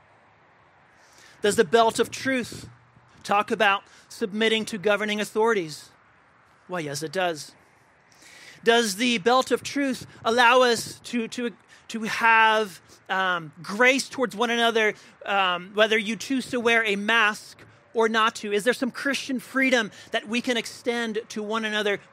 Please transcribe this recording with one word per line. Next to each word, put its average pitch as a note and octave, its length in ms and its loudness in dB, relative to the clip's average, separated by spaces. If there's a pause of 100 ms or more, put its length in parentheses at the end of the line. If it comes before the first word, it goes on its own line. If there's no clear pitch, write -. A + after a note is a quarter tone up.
(1400)
Does G#3 140 2
the A3 100 4
belt A3+ 360 4
of A3+ 100 -2
truth - 580 -6 (540)
talk G#3 300 0
about G3+ 320 2 (240)
submitting A3 560 -2
to A3+ 140 -8
governing G#3 420 0
authorities? G3+ 680 -2 (760)
Why, F3+ 140 -8
yes, C#3+ 240 -8
it D3 80 -8
does. F3 400 -4 (1120)
Does A3+ 320 2
the A#3+ 220 0
belt B3+ 340 2
of A#3 100 0
truth C#4 460 -4 (160)
allow A#3+ 380 6
us A#3+ 420 0
to, A#3 240 -6
to, A#3+ 240 -8 (360)
to A3 160 -10
have, A3 760 4 (300)
um, F3+ 420 -2 (100)
grace B3 460 2
towards A#3+ 280 -4
one A#3 140 -2
another, A3+ 440 2 (300)
um, F#3 500 0
whether G#3+ 220 4
you A3 200 -2
choose - 340 -4
to B3 100 -2
wear A3+ 240 2
a G3+ 120 0
mask G#3+ 600 0 (360)
or A3+ 140 4
not A3+ 280 2
to? G#3 160 -8
Is G3+ 120 0
there A#3+ 100 2
some B3 160 -4
Christian C4 500 -4
freedom B3+ 500 0 (200)
that A3+ 180 -6
we A#3 140 -4
can B3 160 -2
extend A#3 640 -6 (100)
to G#3+ 120 -8
one A3 220 -4
another G#3+ 360 -2 (120)